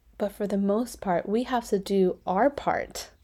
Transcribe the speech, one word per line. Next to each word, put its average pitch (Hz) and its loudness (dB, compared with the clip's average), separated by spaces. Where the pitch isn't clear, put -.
But 202 -2
for 208 -4
the 196 0
most 202 0
part, 180 0
we 226 0
have 247 -2
to 202 2
do 190 2
our 202 2
part - -4